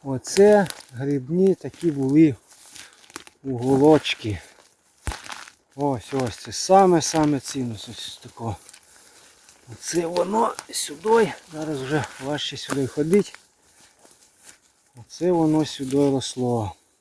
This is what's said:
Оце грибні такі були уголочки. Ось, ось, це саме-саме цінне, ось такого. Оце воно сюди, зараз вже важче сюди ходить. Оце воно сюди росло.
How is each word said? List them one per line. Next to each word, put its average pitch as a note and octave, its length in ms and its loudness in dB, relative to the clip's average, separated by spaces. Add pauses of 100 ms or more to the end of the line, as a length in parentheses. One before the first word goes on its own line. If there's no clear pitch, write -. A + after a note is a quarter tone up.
Оце G3 600 4 (240)
грибні C#3+ 640 0
такі D#3 360 -4
були C#3 440 4 (1080)
уголочки. C3 960 2 (1400)
Ось, C#3 380 -4
ось, B2+ 240 -4
це - 140 -16
саме-саме E3 880 2
цінне, A#2+ 360 -8
ось - 480 -16
такого. A2+ 320 -10 (1160)
Оце E3 340 -4
воно F3+ 480 -2 (180)
сюди, F3+ 640 0 (200)
зараз D3+ 280 -6
вже C3 240 -2 (180)
важче C#3+ 340 -6
сюди C3+ 300 -4
ходить. D#3+ 520 0 (1600)
Оце D#3+ 360 -4
воно D#3 340 2
сюди C3+ 320 -6
росло. B2 760 0 (300)